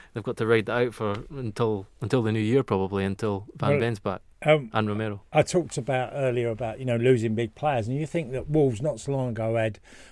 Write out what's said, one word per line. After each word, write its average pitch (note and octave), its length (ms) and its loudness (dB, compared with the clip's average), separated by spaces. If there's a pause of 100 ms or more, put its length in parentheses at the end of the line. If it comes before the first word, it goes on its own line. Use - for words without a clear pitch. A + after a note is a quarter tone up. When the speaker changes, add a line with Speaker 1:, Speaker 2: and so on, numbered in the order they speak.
(140)
Speaker 1:
They've G#2+ 100 -8
got B2 140 -6
to A2+ 80 0
ride A2+ 200 4
that A2 60 -2 (140)
out A2+ 80 -6
for G#2+ 240 -2 (120)
until, A2 560 -2 (140)
until B2 220 2
the A2 100 2
new A2 80 0
year, A#2 220 4
probably, G2 420 0
until G2 420 -2 (100)
Van A#2 160 0
Speaker 2:
Well, C#3+ 80 2
Speaker 1:
Ben's A#2 180 0
back F#2+ 240 -4 (240)
Speaker 2:
um, D3+ 260 4
Speaker 1:
and G#2+ 160 0
Romero. G#2 320 -4 (120)
Speaker 2:
I D3+ 100 4
talked E3 340 -2
about B2+ 380 -2
earlier B2 340 0
about, A2+ 320 -4
you C3 60 -6
know, A#2+ 100 2
losing A#2 380 4
big A#2 200 -2
players, C3 320 0
and B2+ 100 -2
you D3+ 100 -2
think C#3+ 260 -4
that C3 160 -6
Wolves C#3 320 4
not A#2 180 -2
so C#3+ 140 -6
long C3 160 -2
ago A2+ 280 -2
had A2 220 0 (340)